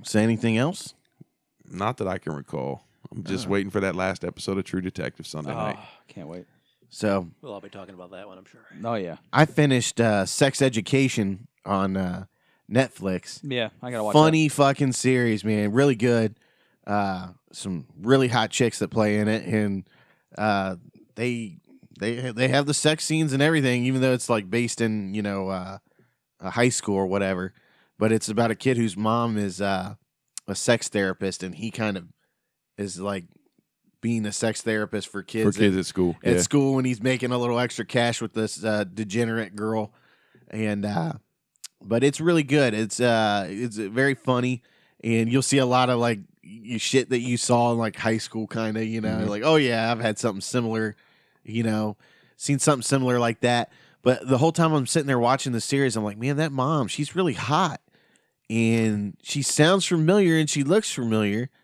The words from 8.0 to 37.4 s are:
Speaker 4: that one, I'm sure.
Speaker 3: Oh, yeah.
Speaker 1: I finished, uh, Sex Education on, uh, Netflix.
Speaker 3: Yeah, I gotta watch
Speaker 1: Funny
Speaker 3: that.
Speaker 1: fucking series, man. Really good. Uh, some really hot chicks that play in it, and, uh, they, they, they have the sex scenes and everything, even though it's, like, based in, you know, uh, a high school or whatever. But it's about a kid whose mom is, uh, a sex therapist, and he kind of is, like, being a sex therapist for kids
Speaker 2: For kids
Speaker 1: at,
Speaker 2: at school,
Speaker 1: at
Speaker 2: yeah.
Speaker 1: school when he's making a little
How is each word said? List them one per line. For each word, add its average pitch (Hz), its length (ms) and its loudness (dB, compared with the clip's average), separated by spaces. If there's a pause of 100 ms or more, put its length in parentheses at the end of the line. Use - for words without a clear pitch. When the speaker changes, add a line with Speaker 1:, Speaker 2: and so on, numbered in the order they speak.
Speaker 4:
that 98 160 -16
one, 92 100 -20
I'm 95 60 -20
sure. - 160 -20 (240)
Speaker 3:
Oh, 117 100 -2
yeah. 90 220 -6 (160)
Speaker 1:
I 151 140 6
finished, 135 540 2
uh, 107 240 4
Sex - 380 2
Education 117 840 0 (160)
on, 98 320 0
uh, 92 300 -4 (440)
Netflix. 98 720 -2
Speaker 3:
Yeah, 123 280 -4 (120)
I 123 80 -10
gotta 113 140 -4
watch 104 80 -2
Speaker 1:
Funny 156 360 6
Speaker 3:
that. 139 60 -6
Speaker 1:
fucking 139 380 2
series, 120 520 2
man. 104 280 0
Really 135 240 4
good. 113 420 0 (480)
Uh, 95 420 -4 (240)
some 87 340 -10 (140)
really 127 280 4
hot 113 220 0
chicks - 280 0
that 101 100 -4
play 107 300 0
in 107 80 0
it, 107 180 -2
and, 101 440 -2 (500)
uh, 98 380 0 (400)
they, 117 400 -6 (420)
they, 117 340 -4
they 123 160 2
have 139 180 2
the 147 80 0
sex 151 300 2
scenes 156 280 0
and 135 100 2
everything, 135 440 2
even 131 140 0
though 131 120 4
it's, 123 160 -2
like, 104 220 0
based 117 300 0
in, 107 340 -2
you 107 80 -4
know, 98 260 -4
uh, 95 300 -8 (600)
a 95 100 -8
high 123 180 4
school 104 280 -2
or 95 100 2
whatever. 95 460 -2 (460)
But 107 140 2
it's 110 160 0
about 113 220 0
a 110 60 -4
kid 131 200 0
whose 113 200 0
mom 113 420 0
is, 95 220 -4
uh, 98 340 -2 (520)
a 98 80 -6
sex - 340 0
therapist, 95 540 -2
and 92 120 -8
he 110 160 -8
kind 104 260 -4
of 87 80 -10 (720)
is, 95 240 -8
like, 98 240 -6 (760)
being 113 260 -2
a 104 60 -6
sex 113 280 -2
therapist 107 480 -4
for 98 140 -10
kids 107 340 0
Speaker 2:
For 107 60 0
kids 98 140 4
Speaker 1:
at, 92 40 0
Speaker 2:
at 85 60 -2
school, 90 360 0
Speaker 1:
at 117 120 4
Speaker 2:
yeah. 90 80 4
Speaker 1:
school 135 320 2
when 131 100 2
he's 123 160 -2
making 127 320 0
a 123 60 0
little 120 200 0